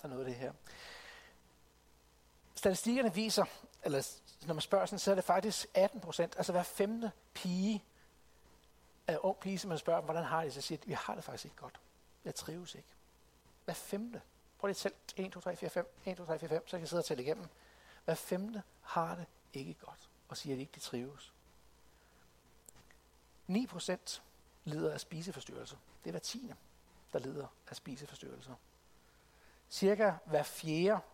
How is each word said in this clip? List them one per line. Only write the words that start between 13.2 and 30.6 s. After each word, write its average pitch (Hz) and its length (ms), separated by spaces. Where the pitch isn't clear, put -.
Hver 175 80
femte. 220 480
Prøv 202 80
lige 196 60
at - 40
tælle. - 200
En, 190 160
to, 180 80
tre, 175 160
fire, 185 140
fem. 175 240
En, 185 100
to, 175 100
tre, 160 140
fire, 165 100
fem. 156 180
Så - 40
kan 180 80
jeg 156 100
sidde 170 120
og - 40
tælle 131 180
igennem. 160 240
Hver 165 100
femte 196 480
har 170 340
det 175 100
ikke 147 200
godt, - 360
og 120 80
siger, 143 160
at 127 40
de 131 40
ikke, 139 140
de 143 40
trives. 131 540
Ni 220 200
procent - 560
lider 156 300
af 143 60
spiseforstyrrelser. 156 800
Det - 60
er - 20
hver 170 80
tiende, 233 360
der 147 60
lider 135 280
af 135 60
spiseforstyrrelser. 131 800
Cirka 196 440
hver 151 180
fjerde, 170 560